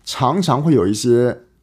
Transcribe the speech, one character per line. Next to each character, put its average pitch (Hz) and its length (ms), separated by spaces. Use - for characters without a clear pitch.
常 139 360
常 151 220
会 156 140
有 98 100
一 98 80
些 120 460